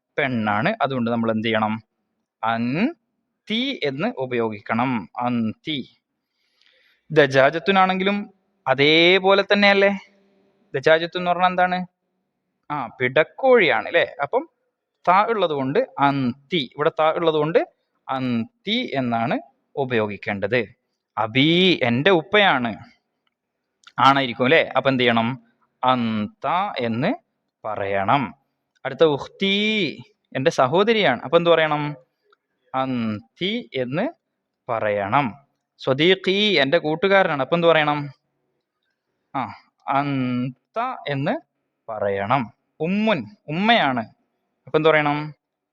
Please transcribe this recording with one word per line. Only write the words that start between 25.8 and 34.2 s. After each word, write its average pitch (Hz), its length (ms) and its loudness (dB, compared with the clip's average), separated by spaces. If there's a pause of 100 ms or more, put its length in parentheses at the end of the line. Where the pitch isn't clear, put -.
അന്ത 117 640 -2 (420)
എന്ന് 120 220 -2 (560)
പറയണം. 101 580 -2 (600)
അടുത്ത 135 200 0 (120)
ഉഖ്തി, 196 380 -4 (840)
എൻ്റെ 143 220 2
സഹോദരിയാണ്. 165 640 2
അപ്പൊ 165 140 2
എന്ത് 170 140 4
പറയണം? 151 300 0 (920)
അന്തി 131 800 -4 (300)
എന്ന് 151 220 -4 (640)